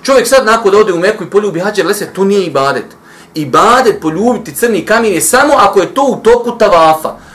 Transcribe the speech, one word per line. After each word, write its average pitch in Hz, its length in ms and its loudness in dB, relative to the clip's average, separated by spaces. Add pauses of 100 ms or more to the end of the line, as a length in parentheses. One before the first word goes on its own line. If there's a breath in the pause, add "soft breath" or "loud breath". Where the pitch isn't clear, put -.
Čovjek 262 240 2
sad 269 180 2
nakon 220 260 2
da 202 60 4
ode 190 160 2
u 170 60 -2
Meku 202 240 -2
i - 60 -12
poljubi 196 300 -2
Hadžerul 190 320 -4
Esved, 180 220 -6
to 185 100 -2
nije 196 220 0
ibadet. 135 400 -2 (480 loud breath)
Ibadet 196 680 0
poljubiti 175 540 -4
crni 220 300 -2
kamen 220 280 0
je 156 80 -2
samo 277 360 2
ako 202 220 2
je 170 140 -2
to 277 100 0
u 247 120 0
toku 233 420 0
tavafa. 165 580 2 (200 loud breath)